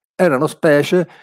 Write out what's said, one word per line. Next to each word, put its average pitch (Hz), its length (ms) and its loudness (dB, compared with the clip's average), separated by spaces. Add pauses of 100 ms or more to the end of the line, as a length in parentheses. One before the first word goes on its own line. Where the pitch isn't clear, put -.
(160)
Erano 151 320 0
specie 156 600 0 (160)